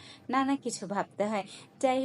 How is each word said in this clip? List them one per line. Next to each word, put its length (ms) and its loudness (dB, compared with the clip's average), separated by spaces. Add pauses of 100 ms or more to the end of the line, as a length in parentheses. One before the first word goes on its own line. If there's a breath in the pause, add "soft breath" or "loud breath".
(320 loud breath)
নানা 220 4 (100)
কিছু 180 -4 (120)
ভাবতে 360 0
হয়। 140 -2 (380 loud breath)
যাই 220 4